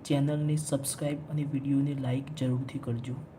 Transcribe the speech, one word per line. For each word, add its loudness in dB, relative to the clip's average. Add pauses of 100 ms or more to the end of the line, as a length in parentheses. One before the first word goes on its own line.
ચેનલને 2
સબસ્ક્રાઇબ -2
અને 0
વીડિયોને 2
લાઈક -2
જરૂરથી 0
કરજો. -2 (220)